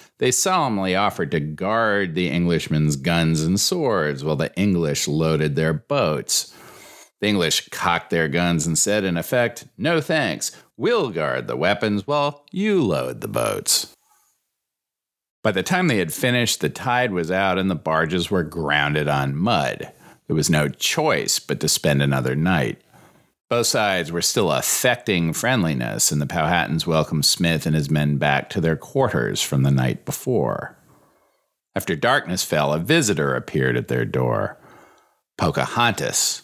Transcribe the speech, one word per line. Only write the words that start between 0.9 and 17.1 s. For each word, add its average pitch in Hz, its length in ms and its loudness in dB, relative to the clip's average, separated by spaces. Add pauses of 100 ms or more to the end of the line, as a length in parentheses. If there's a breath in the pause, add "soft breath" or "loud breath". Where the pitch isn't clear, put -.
offered 95 380 0
to 80 80 2
guard 98 720 0
the 90 160 0
Englishmen's 78 680 2
guns 82 460 2
and 92 180 0
swords 92 640 0
while 78 120 0
the - 200 -2
English 85 500 0
loaded 76 500 0
their 80 180 2
boats. 82 800 -2 (680 loud breath)
The 104 80 0
English 90 400 0
cocked - 420 -2
their 82 180 2
guns 85 380 0
and 80 120 0
said, 101 260 0
in 90 120 0
effect, 117 500 -2 (100)
"No 160 240 0
thanks, 139 520 -2 (240 loud breath)
we'll 180 340 0
guard 69 360 -2
the 60 100 -4
weapons 101 500 0
while 143 440 -2
you 196 320 0
load 64 380 -2
the - 80 -8
boats." - 680 -2 (1500)
By 110 100 2
the 92 100 0
time 180 260 2
they 113 100 2
had 85 140 0
finished, 123 480 0
the 71 100 0
tide 123 420 0